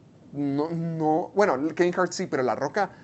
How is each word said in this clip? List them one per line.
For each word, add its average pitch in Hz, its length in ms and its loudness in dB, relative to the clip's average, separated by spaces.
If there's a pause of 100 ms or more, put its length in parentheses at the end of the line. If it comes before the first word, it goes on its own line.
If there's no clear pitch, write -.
(340)
no, 143 360 -2
no, 165 640 -2
bueno, 190 240 4 (160)
Kevin 175 240 2
Hart 180 140 0
sí, 185 160 -6
pero 139 160 0
La 113 120 2
Roca 143 360 -2 (120)